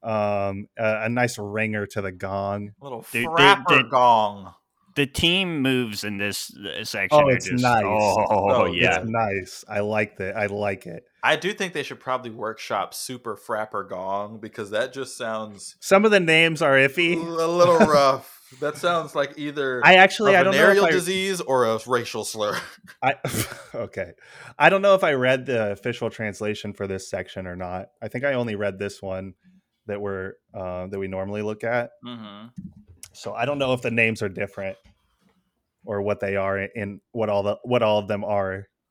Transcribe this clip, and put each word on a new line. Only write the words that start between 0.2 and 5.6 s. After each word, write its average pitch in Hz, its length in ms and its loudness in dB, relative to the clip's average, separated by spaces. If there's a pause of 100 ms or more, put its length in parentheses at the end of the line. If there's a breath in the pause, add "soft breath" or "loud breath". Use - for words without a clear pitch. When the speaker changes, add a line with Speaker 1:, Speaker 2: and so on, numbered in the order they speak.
Speaker 1:
a, 110 260 -2
a 113 40 -4
nice 120 300 -2
ringer 107 480 -4
to 104 160 -6
the 95 100 -6
gong. 98 600 -6 (100)
Speaker 2:
Little 127 280 -12
Speaker 3:
Dude, 120 120 -4
they, - 20 -2
Speaker 2:
frapper 160 580 4
Speaker 3:
they, 113 60 -8
Speaker 2:
gong. 110 680 2 (400)
Speaker 3:
the 143 120 0
team 170 540 0